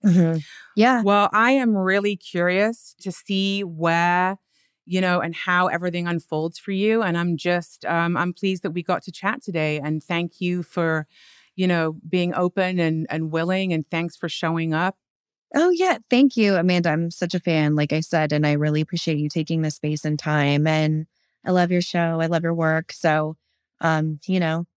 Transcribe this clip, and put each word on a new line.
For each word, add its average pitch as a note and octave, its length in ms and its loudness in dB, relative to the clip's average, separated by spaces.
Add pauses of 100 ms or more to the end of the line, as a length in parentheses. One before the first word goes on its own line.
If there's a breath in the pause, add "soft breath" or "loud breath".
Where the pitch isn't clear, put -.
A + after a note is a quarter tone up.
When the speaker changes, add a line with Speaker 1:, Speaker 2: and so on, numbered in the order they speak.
Speaker 1:
Mm-hmm. E3 360 4 (340 loud breath)
Yeah. A#3 260 4
Speaker 2:
Well, G3+ 320 4
I A3+ 200 4
am A#3+ 220 2
really G3 420 0
curious F#3 840 -2
to F#3+ 100 -8
see G3 520 -2
where, F3 760 0 (480)
you F3+ 140 -2
know, F3+ 220 2
and E3+ 120 -4
how F3+ 340 0
everything F3 400 -2
unfolds E3 500 -4
for - 140 -10
you. G#3+ 320 0
And F3 120 0
I'm E3+ 220 0
just, F3 480 -4
um, E3+ 320 0
I'm F3 160 -2
pleased F#3+ 300 -4
that G3 80 -4
we E3+ 100 -4
got - 220 -4
to F3+ 80 -14
chat - 320 -6
today. D#3 360 -2
And D3+ 240 -4
thank E3+ 380 -6
you F3 220 -2
for, D#3+ 420 -2 (500 soft breath)
you F#3 120 0
know, D#3+ 300 0 (120)
being F3+ 240 0
open F3+ 460 0
and, D#3+ 320 0
and D#3+ 200 -4
willing. F3+ 420 0
And D#3+ 180 -4
thanks E3+ 260 -4
for E3+ 100 -8
showing E3 460 -2
up. F3+ 240 -2 (560)
Speaker 1:
Oh, E4+ 160 4
yeah. F4 300 2 (100)
Thank B3+ 260 4
you, G3+ 200 4
Amanda. F3 340 2
I'm E3 220 0
such F3 240 -4
a F3 40 0
fan, D3+ 360 2
like D3+ 180 0
I D#3 60 0
said, D#3 340 0
and D3+ 140 2
I D3 60 2
really D3+ 280 0
appreciate D#3 380 -2
you D3+ 100 -2
taking D#3+ 320 -2
the D#3 80 0
space D3+ 340 -6
and D3+ 140 -2
time. D3 480 2
And D#3 400 2 (400)
I F#3+ 60 -2
love F3+ 200 2
your F3 100 2
show. E3 380 -2
I E3 60 0
love E3 160 0
your E3+ 140 -2
work. D#3+ 360 -2
So, D#3 460 -2 (440)
um, D#3 440 0
you F#3 140 0
know E3 260 -2 (120)